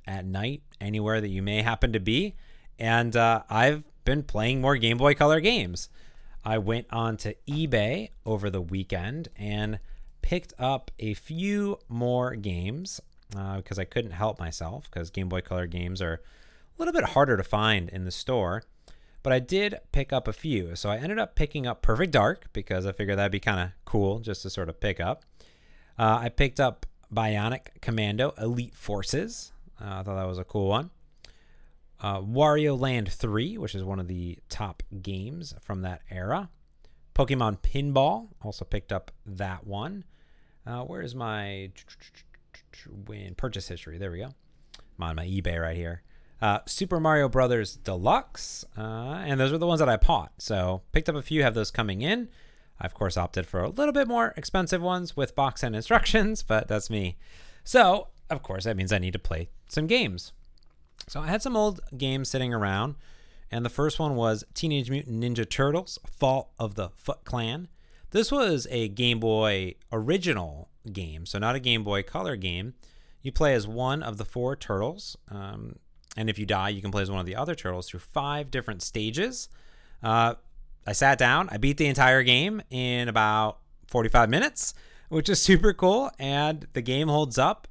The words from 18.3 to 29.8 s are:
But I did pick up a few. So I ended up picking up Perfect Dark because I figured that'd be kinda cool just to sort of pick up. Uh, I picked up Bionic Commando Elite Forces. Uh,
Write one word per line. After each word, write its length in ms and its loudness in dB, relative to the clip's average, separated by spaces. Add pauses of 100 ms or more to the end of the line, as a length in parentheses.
But 120 2
I 40 6
did 420 -2 (120)
pick 200 2
up 160 -2
a 60 -2
few. 420 -4
So 140 -4
I 80 0
ended 220 -4
up 160 -4
picking 320 0
up 160 -6
Perfect 280 4
Dark 420 4
because 340 -2
I 60 -2
figured 260 -2
that'd 120 2
be 80 0
kinda 360 -2 (100)
cool 340 2
just 220 -8
to 80 -8
sort 180 -6
of 120 -8
pick 200 -2
up. 260 -4 (720)
Uh, 220 6
I 80 -2
picked 300 2
up 280 0 (260)
Bionic 680 -2
Commando 580 0
Elite 340 -4
Forces. 800 -4 (280)
Uh, 200 -10